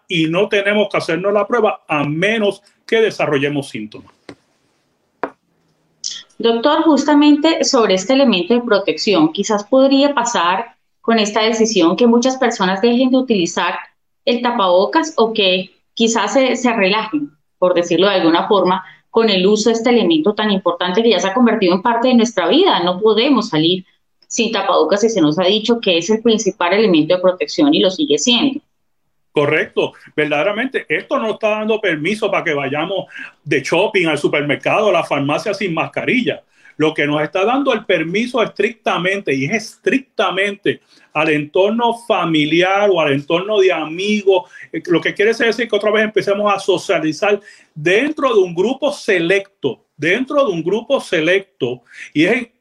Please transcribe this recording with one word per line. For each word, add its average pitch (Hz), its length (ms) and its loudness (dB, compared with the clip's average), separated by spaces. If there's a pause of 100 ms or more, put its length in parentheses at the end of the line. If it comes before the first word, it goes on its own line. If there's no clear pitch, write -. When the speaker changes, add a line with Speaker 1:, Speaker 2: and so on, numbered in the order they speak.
Speaker 1:
y 165 180 0
no 185 240 0
tenemos 202 400 0
que 175 80 -4
hacernos 175 340 -2
la 208 140 0
prueba 220 420 -2
a 151 160 -2
menos 196 600 -2 (200)
que 226 160 0
desarrollemos 147 720 0
síntomas. 107 420 -14 (2250)
Speaker 2:
Doctor, 233 420 0
justamente 302 840 4
sobre 214 300 2
este 185 200 -2
elemento 240 420 2
de 240 60 0
protección, 190 720 0
quizás 202 320 -4
podría 277 520 2
pasar 190 600 -2 (220)
con 226 200 0
esta 208 240 -2
decisión 220 520 2
que 240 120 2
muchas 240 300 2
personas 196 440 -2
dejen 240 300 2
de 262 60 2
utilizar 202 580 -2 (500)
el 240 160 0
tapabocas 226 760 0
o 220 140 2
que 185 380 0 (240)
quizás 226 400 0
se, 262 220 2
se 233 180 0
relajen, 220 560 -2 (300)
por 180 160 2
decirlo 170 320 2
de 196 80 2
alguna 170 320 2
forma, 185 360 0 (280)
con 226 180 2
el 185 160 0
uso 214 240 2
de 226 60 2
este 247 160 0
elemento 185 420 2
tan 214 160 -2
importante 185 540 -2
que 233 80 4
ya 180 80 2
se 190 80 -2
ha 190 80 -4
convertido 208 400 2
en 185 80 -6
parte 233 240 0
de 247 80 4
nuestra 226 320 2
vida. 277 320 2
No 180 200 -2
podemos 220 500 2
salir 165 360 0 (420)
sin - 240 -2
tapabocas 185 520 0
y 226 60 2
se 196 120 0
nos 151 180 2
ha 185 40 0
dicho 220 360 0
que 180 180 0
es 170 120 -4
el 220 120 0
principal 190 520 0
elemento 180 420 2
de 180 60 -6
protección 160 520 0
y 180 60 2
lo 196 100 2
sigue 147 280 -2
siendo. 214 420 0 (720)
Speaker 1:
Correcto, 151 640 -2 (220)
verdaderamente, 185 720 -2
esto 240 320 -4
no 220 120 -4
está 214 180 -4
dando 214 320 -2
permiso 190 500 -2
para 160 120 -2
que 160 100 -4
vayamos 147 520 -4 (380)
de 147 180 -2
shopping 180 460 0
al 151 100 0
supermercado, 151 720 0
a 180 40 2
la 165 100 0
farmacia 151 500 -4
sin 190 200 -4
mascarilla. 151 680 -2 (360)
Lo 156 160 2
que 151 120 0
nos 147 160 0
está 185 240 -2
dando 262 280 0
el 220 120 -4
permiso 196 560 -2
estrictamente, 196 920 -2
y 135 120 -2
es 170 60 -4
estrictamente 202 1300 -4 (320)
al 156 160 0
entorno 196 640 0
familiar 175 960 0
o 170 80 2
al 147 140 2
entorno 180 460 -2
de 190 120 4
amigos, 185 800 -2 (240)
eh, 165 140 -6
lo 170 120 2
que 170 140 -4
quiere 214 200 0
decir 226 360 -2
que 214 60 -2
otra 208 160 0
vez 214 120 2
empecemos 208 500 0
a 190 60 -2
socializar 180 800 0 (340)
dentro 240 600 0
de 208 60 4
un 180 140 0
grupo 247 380 -2
selecto, 185 920 -4 (100)
dentro 254 500 -2
de 208 60 -2
un 165 120 -4
grupo 226 360 -2
selecto, 160 840 -2 (320)
y 156 120 2
es 196 80 2
en 240 280 -4